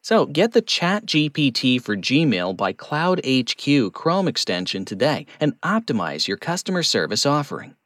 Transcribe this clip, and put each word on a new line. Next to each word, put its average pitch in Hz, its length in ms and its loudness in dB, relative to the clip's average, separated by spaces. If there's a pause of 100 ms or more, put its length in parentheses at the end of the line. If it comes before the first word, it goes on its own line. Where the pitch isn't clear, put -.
So 214 240 4
get 185 260 0
the 226 100 4
Chat 190 440 -2
G 151 220 2
P 143 240 0
T 127 260 2
for 107 180 -4
Gmail 95 600 0
by 95 160 0
Cloud 175 500 -2
H 131 340 0
Q 139 360 2
Chrome 185 340 0
extension 92 580 -4
today 110 420 -2 (120)
and 151 240 0
optimize 202 640 -2
your 98 100 -2
customer 180 460 -4
service 101 420 0
offering. 143 600 -2